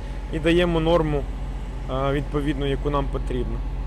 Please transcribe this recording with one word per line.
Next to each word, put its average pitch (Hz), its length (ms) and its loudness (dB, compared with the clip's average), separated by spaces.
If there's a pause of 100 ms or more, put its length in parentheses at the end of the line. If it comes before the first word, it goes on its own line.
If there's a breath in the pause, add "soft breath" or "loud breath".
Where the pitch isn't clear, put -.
(320 loud breath)
і 160 60 -2
даємо 170 420 4
норму, 160 420 4 (680)
е, 135 220 0
відповідну, 143 540 0
яку 139 240 0
нам 143 140 2
потрібно. 127 520 -2 (300)